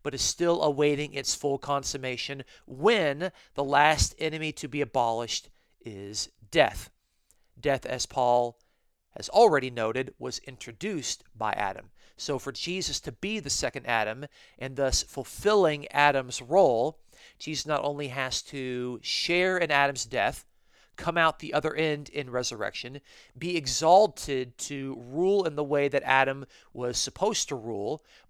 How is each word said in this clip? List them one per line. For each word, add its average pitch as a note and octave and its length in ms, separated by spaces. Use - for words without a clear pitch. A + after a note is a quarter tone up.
but C#3+ 100
is C3+ 80
still E3+ 420
awaiting D3 500
its - 200
full C#3 240
consummation C3+ 840
when D#3+ 640
the C#3 80
last C#3+ 560
enemy D#3 320
to - 160
be C3+ 140
abolished A#2 680
is G2+ 460
death. - 380
Death, C3+ 260
as B2 200
Paul A#2+ 540
has - 140
already D#3 400
noted, A#2+ 500
was B2 200
introduced C#3 840
by A2 180
Adam. G2+ 360
So C#3 200
for C3+ 140
Jesus E3+ 500
to D#3 100
be G#3 280
the C#3 100
second B2+ 360
Adam A2+ 400
and C3 160
thus C3 280
fulfilling D#3 880
Adam's C#3 500
role, C3+ 580
Jesus D#3 260
not D3+ 180
only C#3+ 260
has C3 340
to B2 580
share F3+ 560
in E3 140
Adam's C#3 340
death, A#2 400
come E3+ 200
out D#3+ 220
the - 140
other D3+ 220
end D3+ 340
in C3 200
resurrection, B2 720
be F3 180
exalted D3+ 1000
to C3+ 500
rule F#3 380
in D3+ 100
the D3 80
way C#3+ 240
that C#3 160
Adam C3+ 420
was B2 240
supposed - 520
to D3 60
rule, A2+ 480